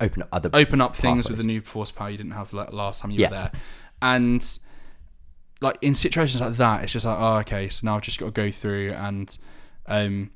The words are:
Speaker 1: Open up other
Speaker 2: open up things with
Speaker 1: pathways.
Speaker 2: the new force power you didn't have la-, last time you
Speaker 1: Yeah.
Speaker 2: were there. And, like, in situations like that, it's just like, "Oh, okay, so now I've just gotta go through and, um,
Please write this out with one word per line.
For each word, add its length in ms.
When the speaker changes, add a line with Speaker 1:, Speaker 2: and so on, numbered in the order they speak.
Speaker 1:
Open 220
up 100
other 220
Speaker 2:
open 260
up 160
things 320
with 80
Speaker 1:
pathways. 20
Speaker 2:
the 140
new 80
force 300
power 180
you 80
didn't 160
have 220
la-, 180
last 300
time 80
you 100
Speaker 1:
Yeah. 80
Speaker 2:
were 80
there. 160
And, 580
like, 200
in 140
situations 460
like 160
that, 260
it's 100
just 140
like, 140
"Oh, 200
okay, 280
so 180
now 100
I've 60
just 160
gotta 140
go 180
through 440
and, 420
um, 500